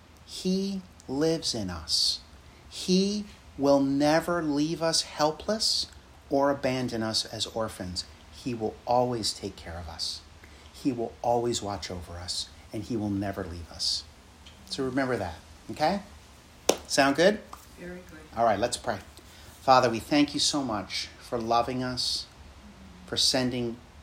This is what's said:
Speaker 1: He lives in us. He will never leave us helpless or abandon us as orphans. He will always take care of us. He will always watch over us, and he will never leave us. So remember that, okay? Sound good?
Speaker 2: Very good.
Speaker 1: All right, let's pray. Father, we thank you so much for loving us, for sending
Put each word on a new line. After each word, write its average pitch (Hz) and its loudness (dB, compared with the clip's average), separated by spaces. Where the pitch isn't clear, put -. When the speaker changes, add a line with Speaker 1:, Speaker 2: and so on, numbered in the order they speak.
Speaker 1:
He 190 -2
lives 160 0
in 101 -2
us. - 0
He 196 2
will 139 6
never 147 4
leave 151 0
us 165 2
helpless - 0
or 139 4
abandon 127 -2
us 110 -2
as 110 -6
orphans. 101 -6
He 123 -6
will 107 -4
always 120 2
take 98 -10
care 85 -12
of 85 -10
us. - -8
He 139 -2
will 113 -4
always 120 2
watch 101 -8
over 87 -10
us, 87 -8
and 110 -6
he 117 -4
will 104 -2
never 98 -2
leave 87 -10
us. - -4
So 139 -4
remember 131 0
that, 87 -4
okay? 170 2
Sound 139 4
good? 196 6
Speaker 2:
Very 180 -12
good. - -18
Speaker 1:
All 117 4
right, 104 4
let's 120 0
pray. 107 -4
Father, 127 8
we 113 -2
thank 147 4
you 147 -2
so 143 0
much 104 -4
for - -4
loving 120 2
us, - -2
for - -6
sending 123 2